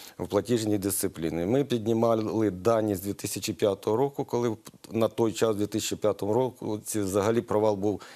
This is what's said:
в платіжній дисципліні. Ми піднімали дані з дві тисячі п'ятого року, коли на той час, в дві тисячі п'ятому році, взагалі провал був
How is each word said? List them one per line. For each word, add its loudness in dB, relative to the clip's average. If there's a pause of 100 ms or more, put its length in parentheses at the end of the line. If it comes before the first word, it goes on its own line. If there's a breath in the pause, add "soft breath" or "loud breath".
(200 loud breath)
в -4
платіжній 0
дисципліні. -2
Ми 2
піднімали 2
дані 2
з -6
дві -6
тисячі -6
п'ятого 0
року, 0
коли -2 (340)
на 2
той 0
час, 2
в 0
дві 0
тисячі -4
п'ятому 0
році, -4
взагалі 2
провал 2
був -2 (140 loud breath)